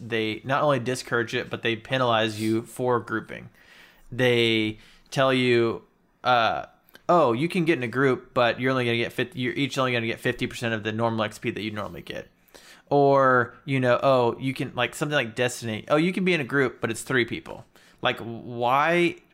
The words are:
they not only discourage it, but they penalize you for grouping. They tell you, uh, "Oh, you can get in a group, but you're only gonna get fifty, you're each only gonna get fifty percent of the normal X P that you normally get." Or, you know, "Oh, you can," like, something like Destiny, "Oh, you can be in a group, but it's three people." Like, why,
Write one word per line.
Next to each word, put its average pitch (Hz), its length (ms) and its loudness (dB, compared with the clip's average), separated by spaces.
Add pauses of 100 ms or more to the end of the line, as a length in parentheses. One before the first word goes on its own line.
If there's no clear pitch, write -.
they 110 420 -4
not 135 200 -2
only 143 160 2
discourage 120 540 -2
it, 123 160 -4
but 110 140 -8
they 117 140 0
penalize 113 640 0
you 110 220 0
for 123 360 -2
grouping. 110 500 -8 (600)
They 117 680 2 (300)
tell 135 240 2
you, 120 500 2 (420)
uh, 110 400 2 (420)
"Oh, 165 240 4
you 131 160 0
can 175 180 -2
get 156 120 2
in 127 60 -6
a 120 40 -4
group, 123 460 0
but 120 260 2
you're 131 120 0
only 127 140 0
gonna 117 120 0
get 101 160 -4
fifty, 123 260 -4
you're 123 140 -4
each 139 240 -2
only 127 160 0
gonna 113 140 -2
get 113 120 -6
fifty 127 260 -2
percent 117 280 -4
of 107 100 -4
the 110 80 -4
normal 113 320 -2
X 107 160 -6
P 120 120 -4
that 98 100 -8
you 107 100 -6
normally 95 300 -10
get." - 260 -12 (600)
Or, 135 680 4 (100)
you 135 140 0
know, 123 240 4
"Oh, 127 360 4
you 131 140 -4
can," 135 220 -8
like, 123 180 -2
something 151 220 -4
like 113 200 -2
Destiny, 117 520 -4
"Oh, 147 80 2
you 165 160 2
can 185 140 -2
be 185 80 4
in 165 80 0
a 123 40 -6
group, 131 360 0
but 117 100 -2
it's 107 100 -8
three 123 240 0
people." 78 400 -10 (380)
Like, 123 160 0
why, 127 960 0 (180)